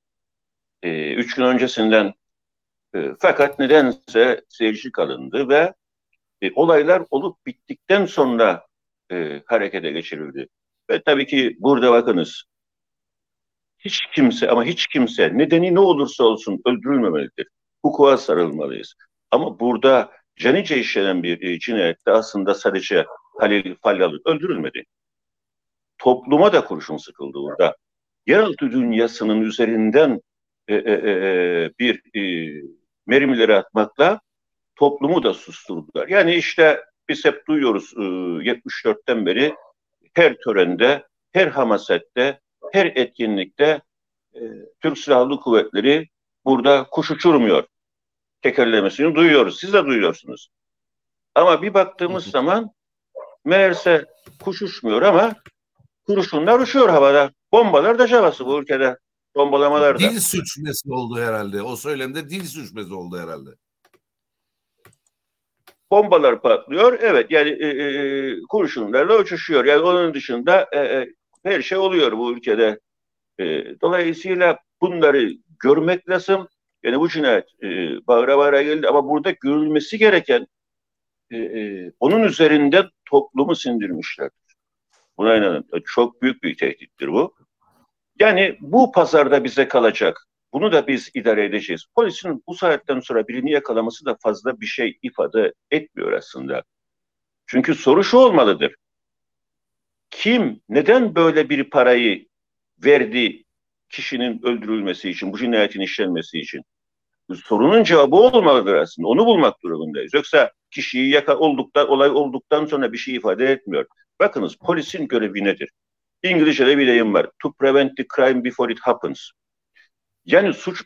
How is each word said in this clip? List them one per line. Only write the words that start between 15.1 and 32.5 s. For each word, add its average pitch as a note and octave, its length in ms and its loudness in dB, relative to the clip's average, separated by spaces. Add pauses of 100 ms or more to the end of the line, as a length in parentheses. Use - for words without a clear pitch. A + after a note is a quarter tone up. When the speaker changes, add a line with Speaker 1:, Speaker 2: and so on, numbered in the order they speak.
Speaker 1:
nedeni E3+ 360 2
ne F#3+ 60 4
olursa C#3+ 440 2
olsun G#2+ 420 0
öldürülmemelidir. G#2 840 -4 (340)
Hukuka C#3+ 340 4
sarılmalıyız. D2+ 800 -4 (360)
Ama D3 300 -2
burada A#2+ 520 2 (240)
canice D3 420 0
işlenen G2 440 -2
bir, E2+ 200 -6
e, F2 160 -6
cinayette G2+ 520 -2
aslında G2+ 440 0
sadece F#2+ 520 -2 (320)
Halil G2+ 440 -2
Falyalı F2+ 420 0
öldürülmedi. C#3+ 600 -6 (1120)
Topluma C#3 540 2
da D3 120 2
kurşun D2+ 320 -12
sıkıldı C#2 420 -16
burada. D2+ 380 -2 (500)
Yeraltı D3+ 460 0
dünyasının A#2 680 -2
üzerinden, A2 800 0 (480)
e, G#2 60 -4
e, G#2 180 -2
e, G#2 180 -2
e, F2+ 680 -2
bir, A#2+ 240 -2 (140)
e, E2+ 360 -8 (540)